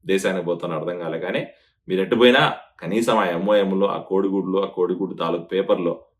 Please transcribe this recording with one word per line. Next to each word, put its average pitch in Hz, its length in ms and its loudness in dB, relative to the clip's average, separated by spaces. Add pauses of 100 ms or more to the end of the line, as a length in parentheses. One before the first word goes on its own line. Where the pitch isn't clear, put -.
దేశానికి 95 400 0
పోతానో 85 300 -4
అర్థం 87 220 -6
కాలే. 82 200 -6
కానీ 101 280 -4 (420)
మీరు 92 120 0
ఎటు 95 160 0
పోయినా 123 360 6 (280)
కనీసం 110 380 0
ఆ 101 60 2
ఎంఓఎంలు, 95 640 2
ఆ 92 120 -2
కోడిగుడ్లు, 95 600 0
ఆ 98 80 0
కోడిగుడ్డు 90 480 -2
తాలూకు 85 300 -4
పేపర్లో 92 600 -2 (160)